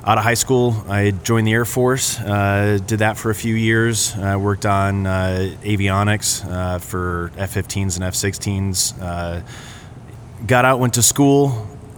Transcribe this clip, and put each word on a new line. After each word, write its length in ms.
out 140
of 40
high 120
school, 400
I 240
joined 360
the 60
Air 120
Force, 540
uh, 680
did 140
that 180
for 140
a 40
few 200
years. 600
I 220
worked 300
on, 400
uh, 560
avionics, 840
uh, 300
for 600
F 140
fifteens 440
and 100
F 80
sixteens. 880
Uh, 400
got 180
out, 160
went 140
to 100
school, 640